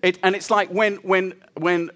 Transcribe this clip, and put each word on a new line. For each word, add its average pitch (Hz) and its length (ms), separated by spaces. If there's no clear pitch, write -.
It, 185 200
and 190 140
it's 196 160
like 208 180
when, 202 260
when, 185 380
when 170 400